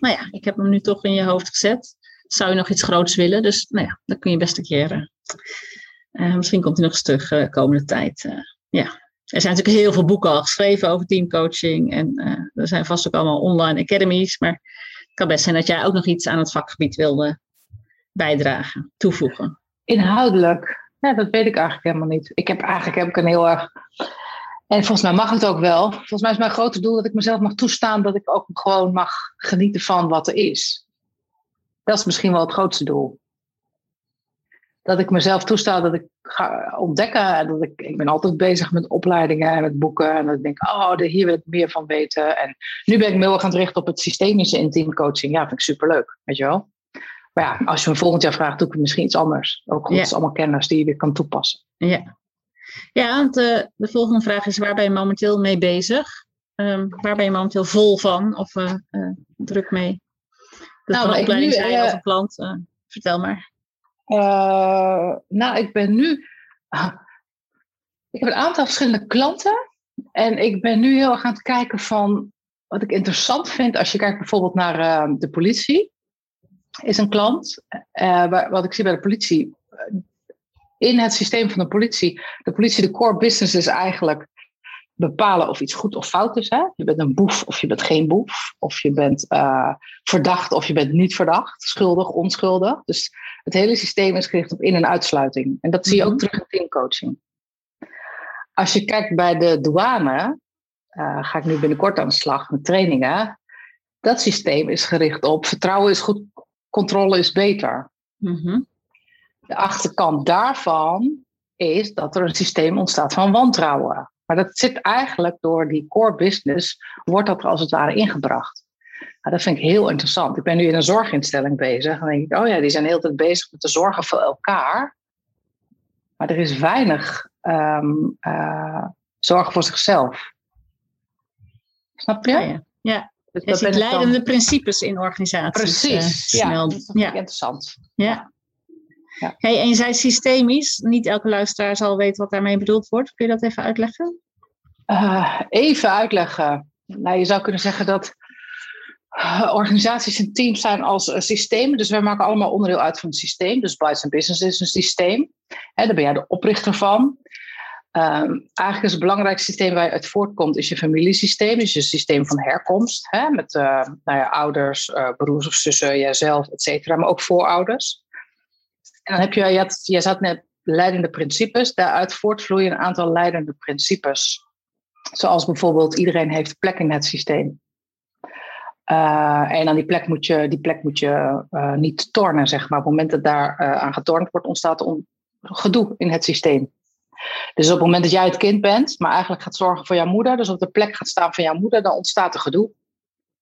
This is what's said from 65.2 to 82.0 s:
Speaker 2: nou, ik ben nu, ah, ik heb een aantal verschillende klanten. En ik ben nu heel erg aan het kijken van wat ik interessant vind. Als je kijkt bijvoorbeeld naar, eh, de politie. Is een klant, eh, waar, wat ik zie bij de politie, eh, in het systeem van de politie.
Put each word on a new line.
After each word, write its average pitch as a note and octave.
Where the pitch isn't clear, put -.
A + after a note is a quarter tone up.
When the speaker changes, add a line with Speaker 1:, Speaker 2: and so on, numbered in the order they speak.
Speaker 2:
nou, A3+
ik A3
ben G#3
nu, C#4+
ah, E3+
ik A#3+
heb B3
een C4+
aantal D#4+
verschillende A#3+
klanten. D#4+
En A3
ik G3
ben A3+
nu C4
heel C4
erg A#3+
aan A#3+
het G#3
kijken B3
van G#3
wat G#3
ik A3
interessant G3
vind. B3
Als -
je G3+
kijkt G3+
bijvoorbeeld F3+
naar, F3
eh, D#3
de D3
politie. A#3+
Is G#3
een G#3
klant, G#3+
eh, F3+
waar, F3+
wat F#3+
ik F#3
zie A3
bij F#3+
de E3
politie, G3+
eh, -
in A#3+
het A3+
systeem A3
van F3+
de F3+
politie. G3+